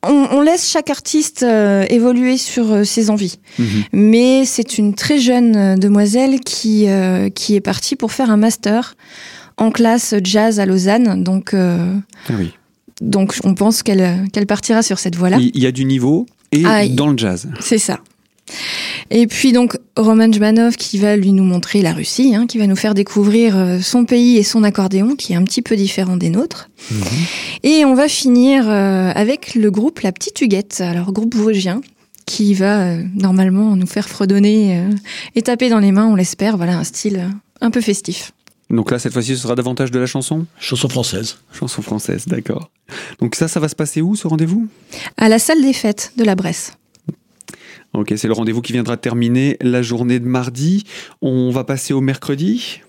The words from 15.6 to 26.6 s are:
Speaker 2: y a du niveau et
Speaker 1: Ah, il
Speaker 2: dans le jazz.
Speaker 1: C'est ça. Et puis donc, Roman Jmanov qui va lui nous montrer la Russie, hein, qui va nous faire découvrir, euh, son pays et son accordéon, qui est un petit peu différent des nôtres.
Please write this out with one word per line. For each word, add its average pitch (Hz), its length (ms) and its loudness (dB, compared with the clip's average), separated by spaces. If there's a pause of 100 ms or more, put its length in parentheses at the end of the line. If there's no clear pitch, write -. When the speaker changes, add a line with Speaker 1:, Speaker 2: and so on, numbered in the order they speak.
Speaker 2:
y 127 40 2
a 127 60 0
du 131 140 -2
niveau 135 400 0 (260)
et 147 140 2
Speaker 1:
Ah, 208 180 4
il 127 120 0
Speaker 2:
dans 147 120 2
le 143 80 2
jazz. 107 320 -4 (120)
Speaker 1:
C'est - 180 0
ça. 190 220 -4 (1080)
Et 233 160 4
puis 254 260 0
donc, 247 240 2 (200)
Roman 220 340 4
Jmanov 220 460 4
qui - 220 -6
va 208 180 2
lui 196 160 2
nous 190 120 4
montrer 185 380 0
la 165 100 2
Russie, 233 420 0
hein, 226 120 0
qui 233 120 -4
va 214 80 2
nous 190 100 2
faire 214 180 0
découvrir, 208 640 2
euh, 180 240 0
son 240 240 2
pays 240 320 4
et 214 60 4
son 220 200 2
accordéon, 202 540 0
qui - 160 -8
est 175 40 0
un 175 80 2
petit 233 180 -2
peu 226 140 -2
différent 190 400 -2
des 170 140 -2
nôtres. 240 380 -4 (220)